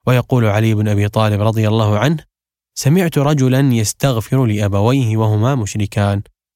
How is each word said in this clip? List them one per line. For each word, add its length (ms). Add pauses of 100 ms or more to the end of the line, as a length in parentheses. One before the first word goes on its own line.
ويقول 380
علي 280
بن 140
أبي 220
طالب 320
رضي 260
الله 320
عنه: 180 (580)
"سمعت 420
رجلاً 560
يستغفر 720
لأبويه 720
وهما 380
مشركان، 680 (340)